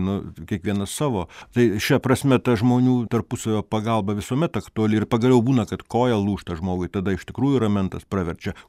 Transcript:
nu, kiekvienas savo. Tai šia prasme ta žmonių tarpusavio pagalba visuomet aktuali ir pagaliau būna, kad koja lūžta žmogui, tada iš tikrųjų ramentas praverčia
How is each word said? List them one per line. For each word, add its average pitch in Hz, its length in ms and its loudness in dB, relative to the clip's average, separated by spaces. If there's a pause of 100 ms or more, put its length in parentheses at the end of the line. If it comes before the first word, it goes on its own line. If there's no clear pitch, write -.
nu, 98 140 -2 (180)
kiekvienas 98 560 -4
savo. 117 320 -2 (320)
Tai 120 80 4 (160)
šia 139 180 2
prasme 131 460 2
ta 120 160 2
žmonių 123 380 4 (100)
tarpusavio 110 560 -2
pagalba 110 560 -2
visuomet 131 400 -2
aktuali 107 400 0
ir 101 80 -2
pagaliau 123 320 4
būna, 120 240 2
kad - 240 -6
koja 117 320 2
lūžta 92 400 -4
žmogui, 90 320 -4
tada 98 240 -2
iš - 80 -10
tikrųjų 131 400 0
ramentas 95 400 0
praverčia 90 480 -4 (160)